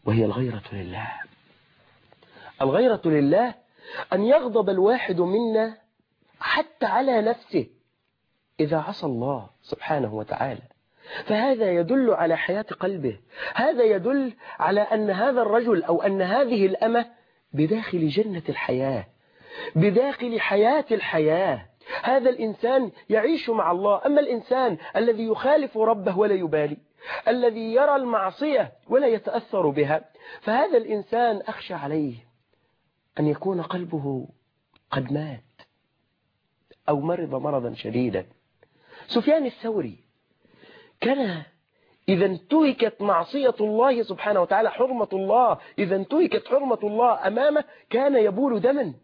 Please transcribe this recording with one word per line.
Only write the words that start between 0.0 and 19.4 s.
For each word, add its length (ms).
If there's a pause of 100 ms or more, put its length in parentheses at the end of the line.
وهي 200
الغيرة 380 (100)
لله. 360 (1500)
الغيرة 420
لله 500 (580)
أن 120
يغضب 460
الواحد 500
منا 560 (640)
حتى 460
على 340
نفسه 460 (960)
إذا 180
عصى 280
الله 440 (120)
سبحانه 520
وتعالى، 480 (640)
فهذا 480
يدل 380
على 260
حياة 300 (140)
قلبه، 380 (360)
هذا 300
يدل 480 (260)
على 220
أن 300
هذا 320
الرجل 400
أو 200
أن 200
هذه 440
الأمة 400 (460)
بداخل 560
جنة 400
الحياة، 580 (680)